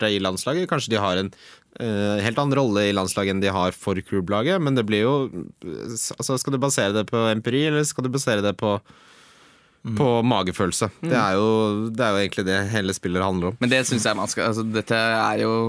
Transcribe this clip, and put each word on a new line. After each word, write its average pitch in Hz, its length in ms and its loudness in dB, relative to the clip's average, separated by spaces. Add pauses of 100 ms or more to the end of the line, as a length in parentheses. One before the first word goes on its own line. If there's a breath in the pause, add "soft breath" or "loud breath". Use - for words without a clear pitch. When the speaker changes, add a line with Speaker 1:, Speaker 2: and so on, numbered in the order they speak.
Speaker 1:
det 110 140 2
i - 20 0
landslaget. 98 480 -2
Kanskje 143 300 -2
de - 20 2
har 95 240 0
en, 98 60 -4 (500 loud breath)
eh, 104 480 0
helt 113 160 -2
annen 139 160 2
rolle 104 300 2
i 101 100 2
landslaget 95 380 0
enn 98 80 0
de 98 100 2
har 92 240 2
for 101 240 -4
klubblaget, 104 640 0
men 139 80 2
det 123 160 4
blir 107 140 2
jo, 127 80 2 (480)
eh, 80 340 -10
s-, - 240 -6
altså, 127 240 -2
skal 139 140 -2
du - 80 0
basere 131 260 2
det 107 220 0
på 117 180 0
empiri, 120 400 0
eller 151 160 0
skal 147 220 -4
du - 20 -4
basere 123 320 0
det 101 160 0
på, 104 220 0 (1080 soft breath)
Speaker 2:
Mm. 113 140 -4
Speaker 1:
på 143 80 4 (180)
magefølelse? 98 640 0 (140)
Speaker 3:
Mm. 165 80 -4
Speaker 1:
Det 127 100 2
er 98 160 2
jo, 107 80 2 (480)
det 117 80 -2
er 117 80 2
jo 101 140 2
egentlig 95 240 -2
det 95 100 2 (160)
hele 98 240 0
spillet 90 240 -2
handler 92 320 0
om. - 80 -12
Speaker 3:
Men 123 80 2
det 131 160 2
synes 120 240 0
jeg 104 80 0
man 98 160 -2
skal, 101 160 0
altså, 110 160 -2
dette 110 320 0
er 110 480 0
jo 110 80 0 (160)